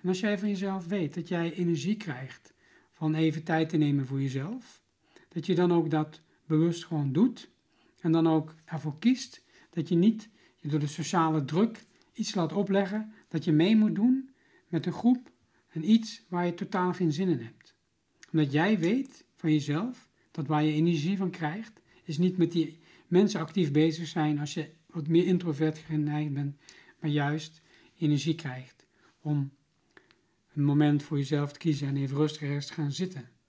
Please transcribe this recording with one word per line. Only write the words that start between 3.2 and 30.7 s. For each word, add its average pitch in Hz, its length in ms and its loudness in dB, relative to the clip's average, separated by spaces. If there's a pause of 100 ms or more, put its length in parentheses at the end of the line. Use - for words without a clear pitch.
tijd 160 260 0
te 170 80 0
nemen 143 280 2
voor 135 160 -4
jezelf, 139 640 -8 (440)
dat 170 180 -8
je 185 100 2
dan 175 160 4
ook 165 180 4
dat 156 320 -2 (240)
bewust 165 400 2
gewoon 147 260 -2
doet 226 380 2 (500)
en 165 120 0
dan 165 160 4
ook 156 280 0 (100)
ervoor 147 340 -8
kiest - 460 0 (240)
dat 160 200 -6
je 180 60 2
niet 208 340 2 (260)
je - 140 -10
door 147 100 0
de 147 80 -2
sociale 156 580 0
druk 185 400 -2 (280)
iets - 220 -8
laat 160 180 0
opleggen 196 600 -2 (140)
dat 160 160 -6
je 170 80 0
mee 175 240 6
moet 208 200 4
doen 254 340 2 (380)
met 160 180 -2
een 175 80 -4
groep 247 380 2 (380)
en 165 200 -6
iets 226 380 2
waar 175 180 -2
je 175 80 0
totaal 180 400 -2
geen 170 200 0
zin 180 160 0
in 139 100 2
hebt. - 360 -16 (560)
Omdat 151 200 2
jij 175 280 2
weet 208 460 -2 (100)
van 160 160 -2
jezelf 156 580 -2 (220)
dat 147 160 -8
waar 151 160 2
je 156 100 0
energie 170 440 0
van 185 120 -2
krijgt, 165 520 -8 (220)
is 147 140 -8
niet 180 200 2
met 165 140 2
die 160 280 -4 (280)
mensen 185 320 4
actief 160 320 -2
bezig 160 360 2
zijn 151 320 0
als 147 140 -6
je 147 160 -8 (160)
wat 156 220 -8
meer 170 180 4
introvert 156 520 0
geneigd 151 560 -2
bent, 143 240 -4 (420)
maar 156 100 -4
juist 147 520 -2 (360)
energie 147 380 0
krijgt 131 520 -12 (340)
om 143 300 -2 (1000)
een 147 100 -2
moment 147 400 4